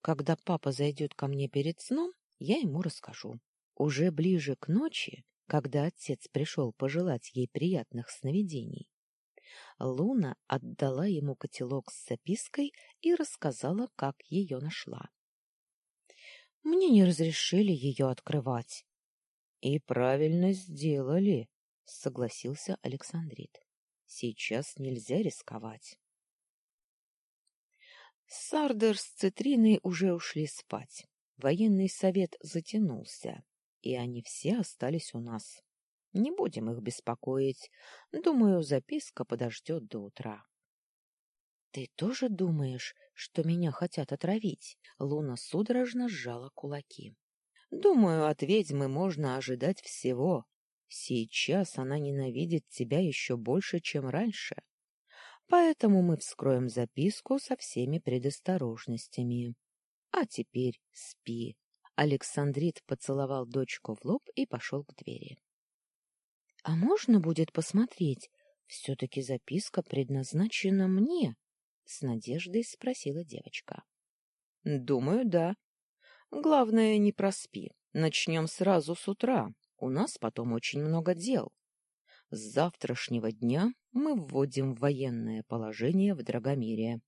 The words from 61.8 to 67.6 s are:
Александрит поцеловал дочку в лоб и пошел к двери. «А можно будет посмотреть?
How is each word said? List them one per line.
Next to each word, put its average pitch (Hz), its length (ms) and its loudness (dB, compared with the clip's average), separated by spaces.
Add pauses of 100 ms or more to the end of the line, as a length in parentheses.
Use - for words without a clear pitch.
Александрит 143 920 0
поцеловал 135 600 -4
дочку 123 480 -4
в - 100 -20
лоб 175 300 -2
и 269 120 -2
пошел 139 380 -6
к - 120 -20
двери. - 420 -12 (1300)
«А 156 100 0
можно 226 460 6
будет 160 320 0
посмотреть? 170 760 0 (380)